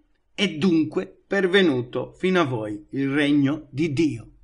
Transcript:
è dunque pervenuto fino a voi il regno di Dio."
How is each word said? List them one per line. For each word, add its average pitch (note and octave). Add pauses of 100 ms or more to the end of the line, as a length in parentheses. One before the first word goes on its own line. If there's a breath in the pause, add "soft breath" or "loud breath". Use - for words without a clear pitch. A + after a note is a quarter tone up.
(340)
è F#3+
dunque D#3+
pervenuto F3
fino F3+
a -
voi G#2+
il C3+
regno C#3+
di D3
Dio." B2+ (160)